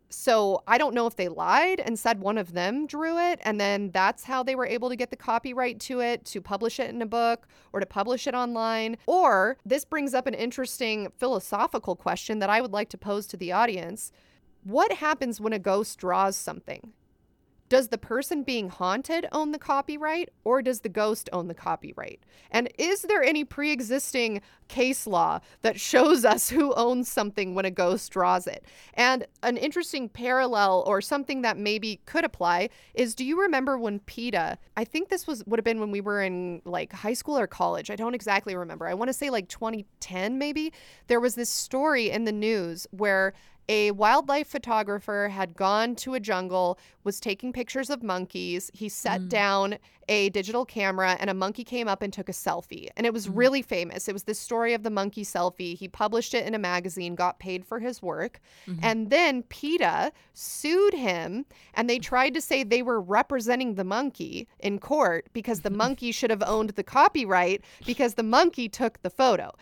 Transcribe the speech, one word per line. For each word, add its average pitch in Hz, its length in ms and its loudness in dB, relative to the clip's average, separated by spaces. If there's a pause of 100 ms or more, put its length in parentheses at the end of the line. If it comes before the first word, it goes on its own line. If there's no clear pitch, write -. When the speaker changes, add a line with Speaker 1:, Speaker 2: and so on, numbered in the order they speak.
(120)
Speaker 1:
So 214 560 2
I 233 120 6
don't 269 160 0
know 233 100 2
if 233 120 -4
they 180 100 -2
lied 240 520 2
and 226 180 -4
said 226 220 0
one 202 200 -2
of 175 140 -6
them 214 340 -2
drew 320 320 -2
it, 349 240 0
and 208 180 0
then 202 300 0
that's 190 320 2
how 254 180 -4
they 262 140 -2
were 254 100 -2
able 240 240 -2
to 247 60 -6
get 240 160 -4
the 254 40 -12
copyright 240 680 -2
to 254 180 -6
it, 240 260 -2
to 196 160 -8
publish 214 380 -4
it 233 100 -2
in 233 140 -6
a - 20 -6
book 233 420 0 (260)
or 202 60 -2
to 196 60 -2
publish 233 400 -2
it 247 80 -2
online. 226 720 -2
Or 262 580 6
this 262 220 0
brings 277 300 -2
up 254 100 0
an 254 80 -2
interesting 226 840 -4
philosophical 220 760 -2
question 185 440 -4
that 196 100 0
I 214 100 4
would 233 140 -4
like 208 160 -2
to 190 80 -16
pose 202 300 -6
to 190 100 -12
the 175 140 -6
audience. 185 600 -2 (520)
What 269 300 2
happens 285 460 -2
when 220 140 -2
a 208 60 -2
ghost 196 400 0
draws 190 360 2
something? - 560 -10 (800)
Does 254 200 4
the 226 100 -2
person 269 420 -2
being 233 280 -2
haunted 240 600 -2
own 302 200 0
the 302 80 -6
copyright, 302 720 -2 (140)
or 254 200 2
does 247 160 -2
the 220 100 -6
ghost 214 420 -2
own 170 160 -4
the 170 60 -8
copyright? - 680 -8 (300)
And 240 180 2 (120)
is 370 240 0
there 381 180 4
any 302 240 4
pre-existing 254 960 -2 (260)
case 254 380 0
law 165 340 2 (220)
that 208 180 0
shows 254 460 6
us 220 240 4
who 277 240 2
owns 247 380 2
something 202 420 -2
when 190 120 0
a 190 60 0
ghost 185 400 0
draws 180 360 2
it? - 180 -10 (300)
And 247 320 2 (160)
an 240 120 2
interesting 285 540 -2
parallel, 233 800 4
or 202 120 4
something 269 440 -2
that 220 140 0
maybe 208 500 -4
could 330 180 0
apply, 175 440 0 (260)
is, 233 180 2
do 254 100 -4
you 302 160 0
remember 277 380 2
when 208 220 -2
peta, 214 580 -4 (180)
I 214 80 -2
think 330 260 -4
this - 180 -4
was, 240 180 -6
would 226 140 0
have 214 40 2
been 226 160 2
when 208 120 -4
we 202 100 -4
were 202 220 0
in, 180 420 -4
like, 175 260 -6
high 208 220 -4
school 294 240 -4
or 220 80 2
college, 175 460 -2
I 208 40 -8
don't 226 200 -4
exactly 202 400 0
remember, 170 320 -8
I 175 80 -2
wanna 247 180 0
say, 277 160 -4
like, 208 180 -2
twenty 220 380 -6 (140)
ten 202 400 -4
maybe, 302 340 -4 (320)
there 240 140 4
was 240 160 2
this 240 160 -4
story 262 580 0
in 220 160 -2
the 214 60 0
news 208 580 -2
where 190 440 2 (380)
a 208 200 4
wildlife 269 560 4
photographer 208 840 -2
had 190 240 -4
gone 214 400 2
to 262 200 -6
a 254 40 -4
jungle, 185 600 0 (240)
was 202 160 -4
taking 233 340 -6
pictures 254 380 -4
of 254 100 -4
monkeys. 180 720 -4
He 214 160 -8
set 185 320 -2
Speaker 2:
Mm. 180 80 -8
Speaker 1:
down 202 480 2 (300)
a 202 220 4
digital 208 360 -2
camera, 190 540 0
and 202 100 -2
a 190 60 0
monkey 196 280 -4
came 240 240 -6
up 196 140 -2
and 202 100 -4
took 196 180 -10
a - 20 -6
selfie. - 560 -6 (100)
And 226 80 0
it 226 80 2
was 208 140 -6
Speaker 2:
Mm. 185 80 -4
Speaker 1:
really 254 260 6
famous. 175 460 -6
It 202 60 -2
was 190 100 -10
this 214 160 -6
story 233 340 0
of 220 80 -2
the 220 80 -4
monkey 202 340 -2
selfie. 175 540 -4
He 190 100 -12
published 220 460 -2
it 233 140 0
in 220 80 -2
a - 20 0
magazine, 180 560 -4
got 180 240 0
paid 185 260 -8
for 233 140 -8
his 233 240 -6
work. 165 380 -6 (260)
Speaker 2:
Mm-hmm. 180 160 -8
Speaker 1:
And 220 300 0
then 277 320 4
peta 294 720 0 (200)
sued 370 600 0
him, 190 500 -2 (300)
and 233 120 0
they 240 120 2
tried 262 340 2
to 311 80 -2
say 269 220 0
they 233 180 2
were 233 180 0
representing 233 760 0
the 190 80 0
monkey 185 640 -4 (120)
in 202 200 -2
court 214 520 2
because 220 300 -4
the 208 80 -2
Speaker 2:
<laughs> 202 160 0
Speaker 1:
monkey 247 260 -2
should 226 200 0
have 202 100 0
owned 220 300 0
the 202 120 -6
copyright 196 800 4 (220)
because 240 300 0
the 233 80 0
monkey 254 440 4
took 226 360 -2
the 180 80 -4
photo. 240 400 2 (100)